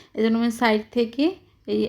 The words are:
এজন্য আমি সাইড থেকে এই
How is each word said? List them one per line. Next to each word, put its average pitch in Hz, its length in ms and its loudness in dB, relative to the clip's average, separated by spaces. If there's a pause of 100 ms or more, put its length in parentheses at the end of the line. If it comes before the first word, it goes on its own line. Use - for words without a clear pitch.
(140)
এজন্য 226 240 2
আমি 233 140 0
সাইড 220 300 0 (100)
থেকে 240 320 0 (420)
এই 208 220 -2